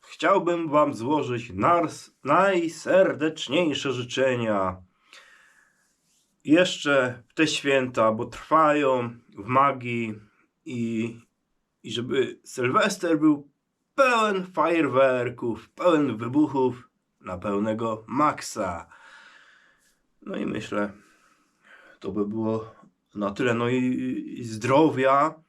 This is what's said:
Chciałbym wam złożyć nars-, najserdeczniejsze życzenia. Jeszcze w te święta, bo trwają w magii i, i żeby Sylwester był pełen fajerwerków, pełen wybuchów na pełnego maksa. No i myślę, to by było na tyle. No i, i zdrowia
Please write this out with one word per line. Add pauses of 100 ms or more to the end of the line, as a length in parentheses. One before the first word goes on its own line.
(140)
Chciałbym
wam
złożyć
nars-, (140)
najserdeczniejsze
życzenia. (1600)
Jeszcze
w
te
święta,
bo
trwają (200)
w
magii (500)
i, (680)
i
żeby
Sylwester
był (440)
pełen
fajerwerków,
pełen
wybuchów (320)
na
pełnego
maksa. (1400)
No
i
myślę, (1080)
to
by
było (400)
na
tyle.
No
i, (600)
i
zdrowia (140)